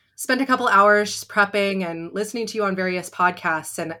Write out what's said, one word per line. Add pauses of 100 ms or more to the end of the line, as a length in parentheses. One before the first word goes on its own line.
(160)
spent
a
couple
hours
prepping
and
listening
to
you
on
various
podcasts.
And